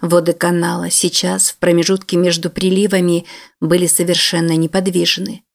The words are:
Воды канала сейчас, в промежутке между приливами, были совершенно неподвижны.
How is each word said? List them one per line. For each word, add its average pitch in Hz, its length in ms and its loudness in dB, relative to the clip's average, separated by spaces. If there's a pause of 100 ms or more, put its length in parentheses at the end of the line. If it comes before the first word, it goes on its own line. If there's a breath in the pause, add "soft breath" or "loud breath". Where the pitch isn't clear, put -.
Воды 170 320 2
канала 175 580 -2
сейчас, 185 600 0
в - 80 -12
промежутке 180 580 0
между 170 340 0
приливами, 185 760 0 (340 loud breath)
были 175 260 2
совершенно 170 720 0
неподвижны. 180 880 -2 (100)